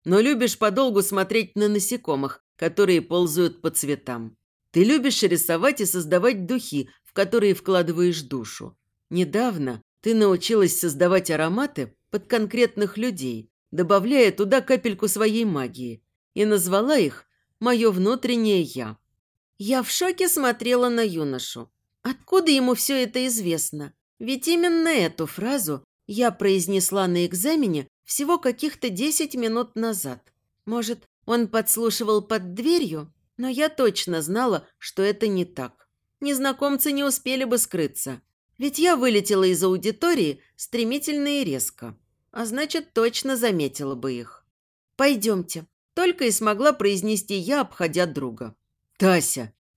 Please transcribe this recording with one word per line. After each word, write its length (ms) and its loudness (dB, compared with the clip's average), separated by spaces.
но 160 4
любишь 380 2
подолгу 460 2
смотреть 520 -2
на 120 2
насекомых, 760 -2
которые 480 2
ползают 580 0
по 80 -2
цветам. 680 -6
Ты 120 6
любишь 380 2
рисовать 580 2
и 60 0
создавать 600 0
духи, 420 -4
в 100 -20
которые 400 2
вкладываешь 720 0
душу. 520 -10
Недавно 720 -2
ты 140 0
научилась 640 4
создавать 500 2
ароматы 640 -2
под 160 -6
конкретных 720 0
людей, 540 -6
добавляя 640 4
туда 300 2
капельку 460 0
своей 380 0
магии, 560 -4
и 120 0
назвала 520 2
их 300 -2
«Мое 320 2
внутреннее 720 2
я». 340 -10
Я 260 -2
в 60 -10
шоке 380 -2
смотрела 600 2
на 120 0
юношу. 720 -4
Откуда 500 0
ему 240 4
все 220 0
это 300 0
известно? 640 -4
Ведь 300 -4
именно 400 2
эту 380 0
фразу 580 -4
я 240 0
произнесла 760 0
на 180 2
экзамене 640 0
всего 340 -2
каких-то 520 -4
десять 440 -2
минут 420 -2
назад. 580 -6
Может, 420 -6
он 220 0
подслушивал 760 0
под 320 -4
дверью? 600 -2
Но 100 -6
я 220 0
точно 520 0
знала, 460 -2
что 240 -6
это 260 0
не 180 0
так. 420 -14
Незнакомцы 720 -2
не 120 -2
успели 420 -2
бы 120 0
скрыться. 640 -4
Ведь 200 -4
я 200 4
вылетела 480 2
из 180 2
аудитории 800 0
стремительно 840 -2
и 20 0
резко. 540 -6
А 140 -6
значит, 480 -6
точно 440 0
заметила 580 -2
бы 180 -6
их. 320 -12
«Пойдемте», 680 0
только 320 0
и 60 2
смогла 400 2
произнести 640 0
я, 260 0
обходя 440 -2
друга. 500 -8
«Тася!» 540 2